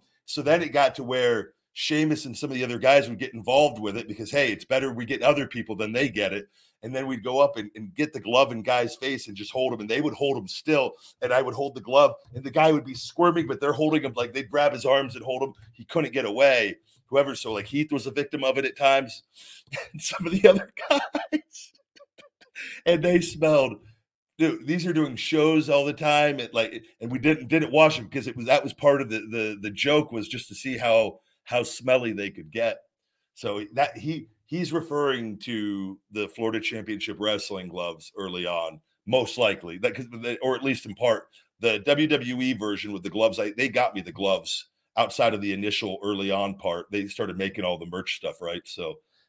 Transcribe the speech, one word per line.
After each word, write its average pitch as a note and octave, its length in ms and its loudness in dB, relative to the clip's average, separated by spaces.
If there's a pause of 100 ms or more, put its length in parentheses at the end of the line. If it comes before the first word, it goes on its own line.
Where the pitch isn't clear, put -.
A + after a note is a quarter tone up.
(280)
So D3 160 -6
then D#3+ 180 4
it D3+ 80 -4
got C3+ 260 4
to C#3 80 -8
where A#2+ 500 0 (200)
Sheamus D3+ 520 0
and A#2 120 -10
some C3+ 140 -6
of C3 40 -6
the B2+ 80 -4
other A#2+ 140 -4
guys C3+ 320 6
would G#2+ 100 -8
get - 140 -8
involved A#2+ 460 4
with G#2 180 -4
it G#2+ 100 -8
because, G#2 240 -10
hey, C#3 200 2
it's G2 120 -6
better C3 300 -2
we A#2 120 -8
get A#2+ 160 -4
other C#3 260 4
people A2 280 -8
than G#2+ 160 -4
they C3 160 0
get G2+ 240 -2
it. G2+ 160 -8 (360)
And B2 120 -8
then C3+ 100 -4
we'd B2+ 180 -6
go B2+ 160 0
up C#3 180 4
and, G#2 180 -8
and G#2+ 180 -14
get D3+ 200 -2
the B2 60 -10
glove A#2+ 320 4
in A2+ 100 -8
guys' B2 340 0
face C3 320 -6
and G2+ 80 -12
just G2+ 160 -12
hold B2+ 220 -2
'em, A2 80 -8
and G#2 80 -8
they B2 120 0
would D3 120 -2
hold C#3 240 0
'em G2 100 -10
still, C#3 460 0 (280)
and B2 120 0
I C3 80 6
would B2 140 -2
hold C3+ 200 -6
the B2+ 60 -12
glove, C3 340 6 (180)
and C3 100 -12
the C3+ 80 -8
guy D#3+ 200 6
would C#3+ 140 2
be C3 80 -12
squirming, E3 520 2
but B2+ 140 -4
they're C#3+ 140 2
holding D3+ 300 2
him, B2+ 120 -4
like, A#2+ 180 -2
they'd C3+ 160 -6
grab D3 220 4
his B2+ 140 -6
arms C3+ 300 2
and A#2 100 -12
hold B2+ 180 -4
him. C3+ 100 -6 (200)
He - 100 -20
couldn't C#3+ 300 -2
get B2+ 120 -2
away. A2+ 520 4 (300)
Whoever, C#3 280 2
so, A2+ 160 -8
like, G2+ 160 -4
Heath D3+ 240 -2
was C3 160 -4
a B2+ 40 -10
victim C#3+ 320 -4
of C3 140 2
it C3+ 80 -2
at B2 120 -6
times, C3+ 460 4 (480)
<laughs> - 200 -10
and D3+ 100 -14
some - 240 -6
of E3+ 60 -2
the G3 160 8
other F#3+ 240 6 (100)
<laughs> - 80 -4
guys. - 840 -4 (1120)
And E3+ 180 4
they F3 180 6
smelled. D3 600 2 (560)
Dude, C#3 300 0
these E3+ 180 0
are F3+ 60 -2
doing D3+ 240 0
shows D#3 540 2
all C#3+ 160 4
the D3 80 -2
time, D3 460 2
and, A2+ 140 -8
like, A2 300 -2 (160)
and A2+ 100 -6
we B2 100 -4
didn't, C#3+ 280 4
didn't D#3 240 2
wash D#3 260 6
'em A#2 120 -10
'cause C3+ 180 -6
it B2 80 -8
was, A#2 120 -8
that C3+ 160 4
was C3+ 100 -8
part C#3 280 4
of A#2 80 -6
the, A2 100 -4
the, G#2+ 420 -4
the G#2 100 -6
joke C#3+ 400 0
was A2+ 160 -6
just - 220 -10
to G2 60 -16
see C3 220 -8
how, A2+ 420 4 (260)
how B2 180 0
smelly B2 480 0
they G2+ 180 -6
could D#2 220 -18
get. A2+ 280 -2 (560)
So G#2+ 280 -6 (120)
that, C#3 220 0
he, C#3 300 -8 (180)
he's D#3 280 -6
referring C#3 640 -2
to G2+ 580 -6 (140)
the G#2 160 -6
Florida A2 320 -4
Championship G#2+ 580 -8
Wrestling G2 520 -4
gloves E2+ 480 -10
early F#2 280 -6
on, E2 360 -6 (240)
most A#2+ 320 0
likely, F#2 400 0
that, G#2+ 180 -2
'cause B2+ 160 -12
they, A#2 280 -6
or C3 140 0
at B2+ 120 -4
least C3 200 -2
in G#2+ 100 -12
part. A2+ 340 0 (320)
The A2 180 2
W C#3+ 280 2
W B2+ 340 -2
E C3 100 0
version G#2 400 -4
with F#2 120 -8
the G2 60 -8
gloves, G#2+ 300 2
I, G#2+ 120 -2
they B2 180 -2
got B2 260 0
me F#2+ 60 -8
the F2 100 -12
gloves F#2+ 560 -2 (300)
outside A2+ 360 2
of G#2 60 -4
the G2+ 140 -4
initial G2 500 -4
early G2 260 -2
on G2 260 -2
part. F2 360 -4
They G2+ 160 -4
started G2 300 -6
making G2 260 -4
all F2+ 140 -2
the E2+ 80 -12
merch F2+ 320 -8
stuff, - 240 -10
right? F2 240 -8
So, E2 300 -10 (340)